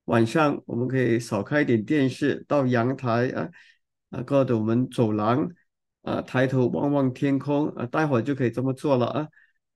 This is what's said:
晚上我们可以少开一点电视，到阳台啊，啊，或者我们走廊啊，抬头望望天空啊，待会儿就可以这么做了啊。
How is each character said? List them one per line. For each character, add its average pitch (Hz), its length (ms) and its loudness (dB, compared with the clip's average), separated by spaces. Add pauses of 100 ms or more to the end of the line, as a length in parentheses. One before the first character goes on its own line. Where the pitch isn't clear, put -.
晚 117 200 4
上 147 400 2
我 127 80 -8
们 123 140 -2
可 131 120 0
以 117 180 2
少 110 240 -4
开 147 200 0
一 - 20 2
点 117 200 2
电 135 260 2
视， 120 380 -2
到 143 180 2
阳 123 300 2
台 123 320 0
啊， - 200 -6 (640)
啊， 131 160 -8
或 139 180 2
者 123 140 0
我 107 40 0
们 117 280 0
走 110 220 0
廊 117 360 0 (540)
啊， - 200 -4
抬 131 240 0
头 127 220 2
望 143 240 -2
望 139 220 0
天 139 240 0
空 147 320 -2
啊， 120 160 -6
待 156 180 -2
会 139 140 0
儿 - 20 2
就 131 140 -4
可 131 100 -2
以 117 60 2
这 123 120 -4
么 135 100 -2
做 135 240 0
了 123 100 2
啊。 156 220 -4 (480)